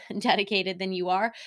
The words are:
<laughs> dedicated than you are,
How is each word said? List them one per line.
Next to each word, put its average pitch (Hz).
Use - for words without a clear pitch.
<laughs> -
dedicated 196
than 190
you 180
are, 208